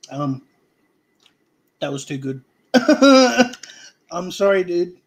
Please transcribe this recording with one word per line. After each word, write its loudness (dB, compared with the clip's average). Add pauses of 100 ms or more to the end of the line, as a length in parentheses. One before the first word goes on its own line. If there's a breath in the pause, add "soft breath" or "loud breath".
(100)
Um, -8 (1400)
that -8
was -10
too -12
good. -10 (160)
<laughs> 2 (460 loud breath)
I'm -10
sorry, 0
dude. -4